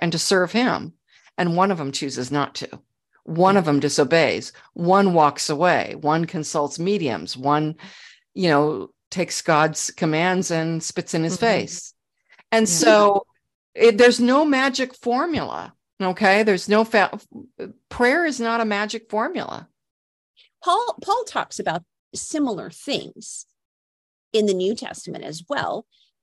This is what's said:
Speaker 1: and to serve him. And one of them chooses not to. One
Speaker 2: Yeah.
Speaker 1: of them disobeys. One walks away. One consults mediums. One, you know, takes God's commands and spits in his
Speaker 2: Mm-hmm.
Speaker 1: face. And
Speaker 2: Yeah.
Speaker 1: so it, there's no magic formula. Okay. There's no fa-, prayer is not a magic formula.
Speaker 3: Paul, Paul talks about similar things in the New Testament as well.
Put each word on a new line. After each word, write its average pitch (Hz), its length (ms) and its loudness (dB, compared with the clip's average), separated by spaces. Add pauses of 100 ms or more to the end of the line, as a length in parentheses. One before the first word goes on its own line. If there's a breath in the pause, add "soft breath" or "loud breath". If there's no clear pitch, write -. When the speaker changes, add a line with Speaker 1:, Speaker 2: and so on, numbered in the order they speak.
Speaker 1:
and 170 100 0
to 165 60 -2
serve 180 340 0
him. 226 400 -2 (440 soft breath)
And 175 200 0
one 190 140 4
of 180 80 -2
them 139 140 -6
chooses 127 380 -6
not 139 260 -2
to. - 240 -12 (440)
One 180 300 4
Speaker 2:
Yeah. 202 60 4
Speaker 1:
of 175 40 0
them 147 160 2
disobeys. 143 720 2 (220 soft breath)
One 185 400 2
walks 147 340 2
away. 151 520 0
One 156 260 0
consults 151 520 -4
mediums. 160 580 -4
One, 151 400 0 (580 loud breath)
you 185 140 0
know, 147 420 0 (200)
takes 175 320 -4
God's 156 480 0
commands 175 600 -2
and 160 320 -4
spits - 320 -8
in 160 100 -2
his 165 120 -4
Speaker 2:
Mm-hmm. 233 100 -2
Speaker 1:
face. - 480 -4 (580 soft breath)
And 226 160 4
Speaker 2:
Yeah. 175 60 0
Speaker 1:
so 202 520 6 (480)
it, 220 240 6
there's 247 220 6
no 254 240 4
magic 262 500 0
formula. 240 800 -4 (260)
Okay. 190 420 4
There's 202 260 0
no 214 160 4
fa-, 208 340 0 (720)
prayer 285 380 2
is 247 140 -4
not 233 200 -2
a 226 40 0
magic 208 460 -4
formula. 233 580 -6 (920 soft breath)
Speaker 3:
Paul, 427 400 -2
Paul 440 220 -2
talks - 340 -8
about 175 240 -4 (320)
similar 233 560 -4
things - 760 -10 (840)
in 214 140 2
the 196 80 2
New 185 200 -2
Testament - 500 -12
as 156 240 -12
well. 208 380 -4 (360)